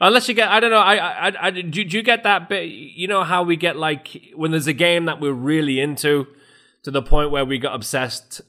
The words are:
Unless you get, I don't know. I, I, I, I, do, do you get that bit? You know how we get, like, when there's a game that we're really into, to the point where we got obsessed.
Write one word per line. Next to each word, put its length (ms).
Unless 260
you 40
get, 160
I 100
don't 120
know. 80
I, 160
I, 320
I, 120
I, 120
do, 100
do 340
you 60
get 220
that 260
bit? 200
You 380
know 160
how 200
we 120
get, 200
like, 600
when 140
there's 160
a 80
game 320
that 160
we're 100
really 480
into, 460
to 40
the 140
point 260
where 160
we 140
got 160
obsessed. 720